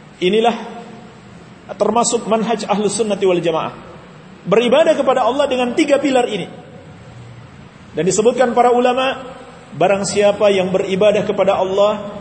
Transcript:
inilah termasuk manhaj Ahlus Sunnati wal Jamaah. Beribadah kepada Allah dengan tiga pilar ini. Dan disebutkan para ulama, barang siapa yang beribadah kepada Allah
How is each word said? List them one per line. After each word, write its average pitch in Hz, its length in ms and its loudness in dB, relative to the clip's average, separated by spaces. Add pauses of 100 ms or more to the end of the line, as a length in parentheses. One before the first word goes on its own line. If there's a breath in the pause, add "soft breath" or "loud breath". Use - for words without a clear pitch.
(200)
inilah 214 320 2 (1300)
termasuk 226 480 0
manhaj 220 400 -2
Ahlus 202 240 0
Sunnati 202 320 -2
wal 180 160 2
Jamaah. 160 320 -2 (720)
Beribadah 247 480 4
kepada 254 320 2
Allah 269 240 0
dengan 247 240 -2
tiga 285 240 2
pilar 254 320 0
ini. 185 160 -6 (1500)
Dan 156 80 -2
disebutkan 233 480 2
para 240 160 4
ulama, 247 560 0 (480)
barang 196 320 0
siapa 202 480 2
yang 185 160 0
beribadah 190 560 0
kepada 185 320 0
Allah 202 640 -2